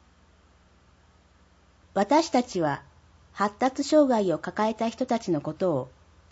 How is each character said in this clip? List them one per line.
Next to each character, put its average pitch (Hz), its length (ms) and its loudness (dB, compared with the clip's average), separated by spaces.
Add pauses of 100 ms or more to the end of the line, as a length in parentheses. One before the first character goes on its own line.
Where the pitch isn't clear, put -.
(1900)
私 277 360 2
た 254 120 2
ち 185 200 -6
は 143 200 -2 (520)
発 208 240 -4
達 269 260 -2
障 302 260 4
害 208 240 2
を 156 60 -4
抱 214 300 -2
え 233 40 -4
た 226 160 -4
人 254 160 -6
た 233 140 -2
ち - 120 -4
の 147 100 0
こ 156 120 -8
と 180 200 -2
を 131 160 -4 (420)